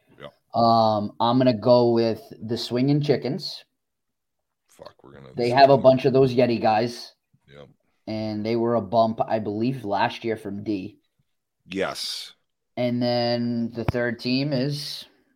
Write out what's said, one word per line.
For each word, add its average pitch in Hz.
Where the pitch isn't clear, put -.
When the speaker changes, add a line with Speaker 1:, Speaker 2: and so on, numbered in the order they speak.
Speaker 1:
Yep. 71
Speaker 2:
Um, 110
I'm 120
gonna 127
go 120
with 113
the 110
Swingin' 135
Chickens. 143
Speaker 1:
Fuck, -
we're 69
gonna 67
Speaker 2:
They 120
Speaker 1:
see 120
Speaker 2:
have 139
a -
Speaker 1:
them. 123
Speaker 2:
bunch 127
of 127
those 131
Yeti 120
guys. 113
Speaker 1:
Yep. 71
Speaker 2:
And 107
they 117
were 117
a 110
bump, 113
I 110
believe, 110
last 101
year 113
from 101
D. 104
Speaker 1:
Yes. 87
Speaker 2:
And 120
then 120
the 117
third 120
team 135
is 143